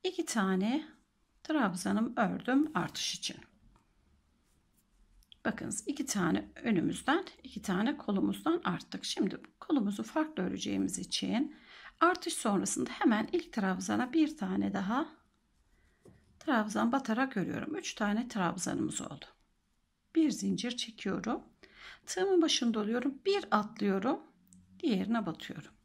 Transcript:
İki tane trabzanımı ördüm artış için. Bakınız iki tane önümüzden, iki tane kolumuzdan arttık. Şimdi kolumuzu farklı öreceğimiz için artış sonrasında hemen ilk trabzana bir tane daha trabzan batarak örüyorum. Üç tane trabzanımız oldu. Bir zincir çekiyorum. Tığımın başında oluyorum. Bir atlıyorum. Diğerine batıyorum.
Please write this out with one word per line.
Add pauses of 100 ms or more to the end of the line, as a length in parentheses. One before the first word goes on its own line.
İki
tane (580)
trabzanımı
ördüm
artış
için. (2000)
Bakınız
iki
tane
önümüzden, (180)
iki
tane
kolumuzdan
arttık.
Şimdi (180)
kolumuzu
farklı
öreceğimiz
için (440)
artış
sonrasında
hemen
ilk
trabzana
bir
tane
daha (1300)
trabzan
batarak
örüyorum.
Üç
tane
trabzanımız
oldu. (920)
Bir
zincir
çekiyorum. (640)
Tığımın
başında
oluyorum.
Bir
atlıyorum. (600)
Diğerine
batıyorum. (120)